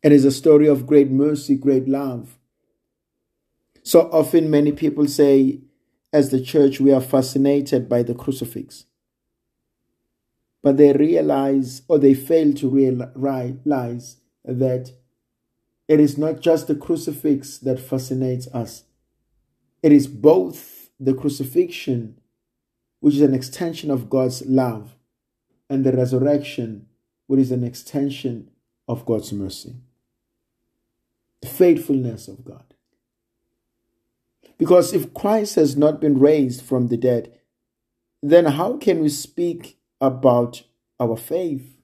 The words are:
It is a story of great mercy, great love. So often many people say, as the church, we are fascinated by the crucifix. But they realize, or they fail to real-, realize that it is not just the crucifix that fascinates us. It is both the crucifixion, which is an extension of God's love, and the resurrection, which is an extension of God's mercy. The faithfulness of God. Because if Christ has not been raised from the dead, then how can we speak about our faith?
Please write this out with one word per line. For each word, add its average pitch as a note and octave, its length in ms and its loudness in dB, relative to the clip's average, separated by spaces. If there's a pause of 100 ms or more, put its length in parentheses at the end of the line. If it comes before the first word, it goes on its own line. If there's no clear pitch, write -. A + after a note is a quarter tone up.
It D3+ 120 4
is C#3 120 6
a C#3 60 4
story D3+ 380 4
of C3+ 180 0
great C#3+ 240 4
mercy, C#3 460 -2
great C3 320 0
love. C3+ 500 -8 (1400)
So E3 300 4
often D#3+ 360 0
many D3 220 2
people D3 380 -2
say, C3+ 540 2 (500)
as C#3+ 180 2
the C3 100 -2
church, C#3 380 2
we C#3 140 4
are C3 80 4
fascinated C#3 880 -2
by A#2+ 160 0
the A#2+ 100 -6
crucifix. A#2+ 720 -10 (1800)
But C#3+ 140 0
they C#3+ 160 8
realize, C#3 960 0
or E3 100 2
they C3+ 160 6
fail D3+ 400 0
to C#3 140 -6
real-, C3 480 -2
realize B2+ 1000 -8 (260)
that B2+ 480 -4 (960)
it D#3 100 4
is D3 180 4
not D3+ 240 -4
just D#3+ 280 0
the D3+ 80 -2
crucifix D3+ 840 -4
that B2+ 220 -4
fascinates B2+ 720 -6
us. A#2 300 -10 (1000)
It D#3+ 80 4
is C#3 160 6
both E3 840 0 (100)
the C3+ 140 -2
crucifixion, C3+ 1040 -6 (800)
which D3 140 2
is C#3 60 0
an C#3 140 4
extension D#3 560 -8
of A#2+ 180 -4
God's C3 380 -2
love, B2 480 -2 (720)
and C3+ 160 -2
the C3 80 2
resurrection, B2+ 960 -2 (400)
which C3+ 140 0
is B2+ 100 0
an B2 140 -4
extension B2+ 840 -8 (360)
of A#2 180 -8
God's G#2+ 280 -4
mercy. G2 420 -12 (1700)
The A#2+ 60 -18
faithfulness C#3 800 0
of - 180 -20
God. - 300 -20 (1800)
Because E3+ 360 4
if D#3 220 -4
Christ G#3 400 -2
has C#3+ 220 2
not D3 240 2
been D3 180 2
raised C#3 440 2
from B2 260 -2
the A#2 80 -2
dead, A#2+ 360 -2 (880)
then E3 260 4
how E3+ 300 -2
can F#3 240 0
we D3+ 80 0
speak - 720 -8 (220)
about B2+ 640 0 (340)
our A#2 180 -4
faith? D#3 680 -8